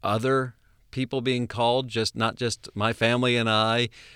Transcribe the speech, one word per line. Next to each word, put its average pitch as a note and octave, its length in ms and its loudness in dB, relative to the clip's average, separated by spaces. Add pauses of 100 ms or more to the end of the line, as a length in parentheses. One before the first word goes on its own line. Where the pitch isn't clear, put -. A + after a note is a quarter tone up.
other B2+ 540 0 (340)
people C3 300 -4
being B2 260 0
called, B2 400 0
just, A2+ 300 -4
not A2+ 180 0
just - 400 -6
my G#2+ 180 0
family A#2+ 440 2
and A2+ 120 0
I, A2+ 400 2 (280)